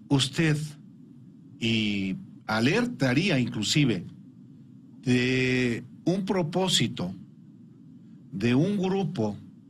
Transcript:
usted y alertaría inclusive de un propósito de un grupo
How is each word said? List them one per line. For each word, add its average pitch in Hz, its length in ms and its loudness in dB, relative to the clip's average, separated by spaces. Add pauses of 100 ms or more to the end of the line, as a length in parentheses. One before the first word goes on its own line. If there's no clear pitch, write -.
usted 147 500 2 (1000)
y 104 580 0 (300)
alertaría 139 920 0
inclusive 107 680 0 (960)
de 127 840 2 (200)
un 185 220 0
propósito 180 880 0 (1160)
de 117 220 2
un 180 220 4
grupo 185 600 0 (340)